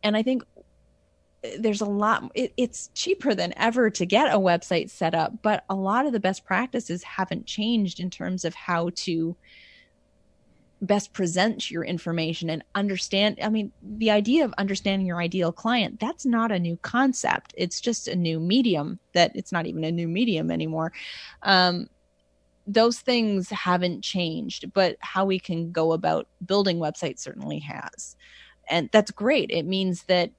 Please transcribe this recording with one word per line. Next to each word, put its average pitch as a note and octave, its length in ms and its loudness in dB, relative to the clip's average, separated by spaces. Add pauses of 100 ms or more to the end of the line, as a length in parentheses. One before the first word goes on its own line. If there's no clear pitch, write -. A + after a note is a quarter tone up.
And G#3+ 160 2
I A3+ 60 2
think B3+ 200 0 (1160)
there's G#3+ 220 0
a G#3+ 40 0
lot, G#3 500 0
it, - 220 -2
it's - 360 -4
cheaper F4 400 0
than F3 240 -2
ever A3+ 320 4
to F#3+ 160 -2
get G#3 280 4
a G#3 40 4
website F3+ 520 2
set E3 260 -2
up, D#3+ 260 -2
but G#3+ 280 0
a G3 60 0
lot G3 300 2
of C#4+ 60 0
the A#3 80 0
best F#3+ 260 -2
practices G3+ 580 -2
haven't F3 420 -6
changed G#3 540 0
in F3+ 100 -4
terms F#3 340 -6
of E3 100 -2
how E3+ 400 -2
to E3 420 -2 (1500)
best G3 320 0
present F3+ 560 0
your E3 140 -4
information E3 680 -2
and D#3 140 -4 (120)
understand. G3+ 680 0
I G#3+ 80 -2
mean, G#3+ 220 0 (100)
the G#3+ 300 0
idea A3 340 4
of G#3+ 120 -4
understanding G3 500 0
your F3 140 -2
ideal E3+ 320 0
client, A3+ 460 0
that's C4 260 -4
not A3+ 260 2
a F#3 80 0
new E3+ 220 0
concept. - 720 0
It's - 260 -4
just - 260 -4
a - 80 -4
new E3 240 0
medium F3+ 600 2 (140)
that, F3 220 4
it's - 160 -8
not E3+ 140 -2
even D#3+ 180 -4
a D#3+ 80 -2
new E3+ 160 -2
medium E3+ 440 0
anymore. D#3+ 400 -2 (520)
Um, F3+ 460 4 (800)
those A3+ 320 4
things A3 500 0
haven't F3+ 540 0
changed, E3+ 680 -4
but F#3 260 2
how - 260 -2
we F#3+ 140 0
can E3+ 320 -6
go D#3+ 220 2
about D#3+ 340 0 (180)
building F#3+ 340 2
websites D#3 400 -4
certainly D3+ 400 -10
has. - 560 -12 (540)
And D#3+ 220 0
that's G#3+ 200 6
great. A#3+ 400 0
It D#3+ 140 -2
means F#3+ 380 -2
that F3+ 360 2